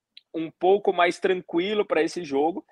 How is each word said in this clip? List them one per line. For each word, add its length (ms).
um 160
pouco 420
mais 260
tranquilo 680
pra 160
esse 200
jogo. 500